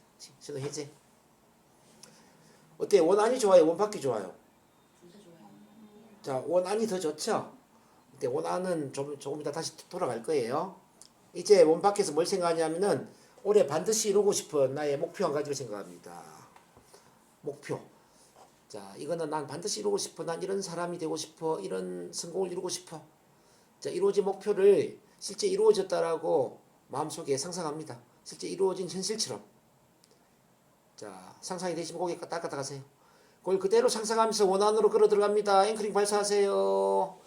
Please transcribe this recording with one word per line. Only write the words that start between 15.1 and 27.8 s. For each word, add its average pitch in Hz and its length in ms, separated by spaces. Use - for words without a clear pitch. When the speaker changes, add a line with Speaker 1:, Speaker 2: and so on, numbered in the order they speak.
Speaker 1:
한 147 80
가지를 143 220
생각합니다. 87 680
목표. 139 380
자, 98 280
이거는 156 340
"난 151 160
반드시 180 320
이루고 202 180
싶어. - 260
난 165 200
이런 196 180
사람이 175 380
되고 160 180
싶어. 160 420
이런 180 540
성공을 175 380
이루고 180 180
싶어." 160 320
자, 143 100
이루어진 196 360
목표를 196 720
실제 - 300
이루어졌다라고 170 1120
마음속에 143 480
상상합니다. 156 640